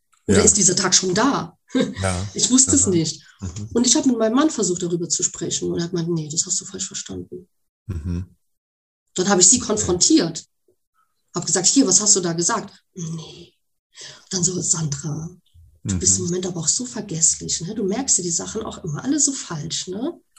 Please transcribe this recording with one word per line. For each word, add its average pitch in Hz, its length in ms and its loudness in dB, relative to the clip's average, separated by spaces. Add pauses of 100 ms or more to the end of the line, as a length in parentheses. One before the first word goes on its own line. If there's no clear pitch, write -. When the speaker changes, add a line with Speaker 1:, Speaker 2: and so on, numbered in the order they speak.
(260)
Speaker 1:
Oder - 120 6
Speaker 2:
Ja. - 60 6
Speaker 1:
ist - 120 6
dieser 190 200 4
Tag 165 180 0
schon 185 200 2
da?“ 202 440 0 (140)
<laughs> - 20 -4 (260)
Speaker 2:
Ja. 95 340 0
Speaker 1:
Ich - 160 0
wusste 254 260 4
es - 80 4
Speaker 2:
Aha. 214 60 0
Speaker 1:
nicht. 165 320 0 (180)
Speaker 2:
Mhm. 95 340 -8
Speaker 1:
Und 240 120 2
ich - 100 6
habe 294 120 2
mit 240 100 2
meinem 220 180 2
Mann 311 140 4
versucht, 180 320 -2
darüber 170 260 -2
zu - 140 -2
sprechen. - 500 -4
Und 175 60 -2
er 170 60 -2
hat 170 60 -6
gemeint, 170 200 -2
„Nee, 156 200 -2
das 165 160 -2
hast - 140 -2
du 185 40 -12
falsch - 220 -10
verstanden.“ 90 640 -12 (380)
Speaker 2:
Mhm. 87 500 -6 (800)
Speaker 1:
Dann 370 140 0
habe 202 120 6
ich - 80 8
sie 254 100 6
Speaker 2:
Okay. - 80 -6
Speaker 1:
konfrontiert. 170 760 2 (920)
Hab 175 120 -6
gesagt, 180 200 0
„Hier, 269 200 6
was 190 140 4
hast 208 160 4
du 196 40 0
da 170 140 0
gesagt?“ 185 500 -4 (100)
„Nee.“ 160 600 -12 (760)
Dann 185 140 -2
so, 180 160 0
„Sandra, 156 680 -4 (540)
du 95 140 -2
bist 180 200 2
im 180 60 -4
Speaker 2:
Mhm. 175 40 -2
Speaker 1:
Moment 185 180 -2
aber 180 140 -6
auch - 80 -4
so - 180 0
vergesslich, 165 760 -2
ne? 190 120 -8
Du 220 100 -4
merkst 226 340 0
dir 180 40 -4
die 175 80 -4
Sachen 185 320 -6
auch - 220 -12
immer 156 200 -8
alle 294 140 0
so 277 140 2
falsch, - 560 -8
ne?“ 240 320 -6 (180)